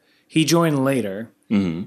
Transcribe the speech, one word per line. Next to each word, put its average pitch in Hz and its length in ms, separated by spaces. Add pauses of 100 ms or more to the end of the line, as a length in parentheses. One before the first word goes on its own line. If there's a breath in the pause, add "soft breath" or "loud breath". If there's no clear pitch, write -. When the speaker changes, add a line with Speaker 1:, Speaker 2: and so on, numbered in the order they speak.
(280 soft breath)
Speaker 1:
he 160 180
joined 151 400
later. 113 460 (200)
Speaker 2:
Mm-hmm. 98 360